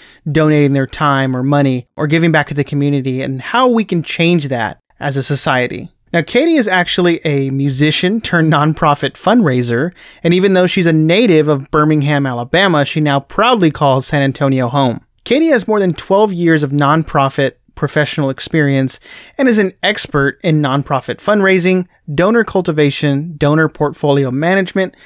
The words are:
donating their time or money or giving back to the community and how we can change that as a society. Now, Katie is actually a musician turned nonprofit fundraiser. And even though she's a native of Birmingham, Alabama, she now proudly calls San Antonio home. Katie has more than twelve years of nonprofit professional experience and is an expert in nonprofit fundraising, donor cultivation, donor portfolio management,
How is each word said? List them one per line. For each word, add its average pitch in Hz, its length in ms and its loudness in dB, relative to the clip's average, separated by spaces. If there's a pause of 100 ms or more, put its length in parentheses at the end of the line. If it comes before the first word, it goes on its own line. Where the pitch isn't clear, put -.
(320)
donating 151 400 2
their 135 140 0
time 135 500 -2
or 127 60 -4
money 135 520 0
or 151 120 -4
giving 165 260 2
back 151 160 0
to 147 60 -8
the 143 100 -2
community 139 560 -2
and 131 220 -6
how 247 260 0
we 226 160 0
can 170 180 -4
change 170 460 0
that 113 300 -4 (200)
as 139 200 -4
a 135 40 -4
society. 135 680 -4 (200)
Now, 170 120 0
Katie 320 320 0
is 247 140 0
actually 180 540 0
a 139 280 -2
musician 147 720 0
turned 160 280 0
nonprofit 151 600 0
fundraiser. 135 800 0 (300)
And 170 100 2
even 190 220 2
though 185 120 4
she's 180 200 0
a 165 80 2
native 160 540 4
of 139 220 -2
Birmingham, 151 540 2
Alabama, 143 640 0
she - 160 -4
now 143 180 0
proudly 208 500 0
calls 135 360 0
San 143 160 -2
Antonio 135 460 -2
home. 120 340 -2 (220)
Katie 302 240 2
has 247 200 0
more 214 100 0
than 185 140 0
twelve 202 400 0
years 165 300 2
of 139 80 -2
nonprofit 143 840 0 (180)
professional 147 560 -2
experience 139 680 -2 (380)
and 269 100 0
is 233 120 2
an 190 240 0
expert 151 600 -2
in 156 200 0
nonprofit 135 540 -4
fundraising, 190 680 0 (260)
donor 202 320 2
cultivation, 151 920 -2
donor 151 320 2
portfolio 143 640 -2
management, 185 760 -2